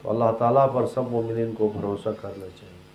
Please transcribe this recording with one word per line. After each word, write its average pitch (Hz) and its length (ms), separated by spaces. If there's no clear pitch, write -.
तो - 80
अल्लाह 113 260
ताला 127 340
पर 127 200
सब 123 220
मोमिनीन 113 440
को 110 160
भरोसा 101 420
करना 98 380
चाहिए। 92 300